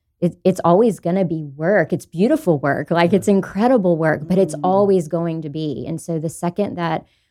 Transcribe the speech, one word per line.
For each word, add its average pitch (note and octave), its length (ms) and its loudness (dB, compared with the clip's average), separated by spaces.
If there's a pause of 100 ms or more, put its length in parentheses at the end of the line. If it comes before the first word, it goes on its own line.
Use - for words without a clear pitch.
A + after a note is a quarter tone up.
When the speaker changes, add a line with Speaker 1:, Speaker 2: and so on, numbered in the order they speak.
(180)
Speaker 1:
it, F3 240 -2
it's F#3 220 2
always F#3 340 4
gonna F3+ 280 0
be D#3+ 180 -6
work. D#3 480 0
It's - 140 -4
beautiful F3+ 520 0
work. C#3 320 -2
Like, E3+ 220 2
Speaker 2:
Yeah. - 60 2
Speaker 1:
it's F3 100 0
incredible G3 680 2
work, D#3+ 280 0
but F3+ 120 0
it's D#3 180 0
Speaker 2:
Mm. D3 80 -12
Speaker 1:
always F#3+ 420 2
going E3 360 -4
to D3+ 80 -10
be. D3 360 -6
And D#3 140 -8
so E3 180 -6
the D#3 120 -4
second F3 460 -4
that E3 300 -4 (240)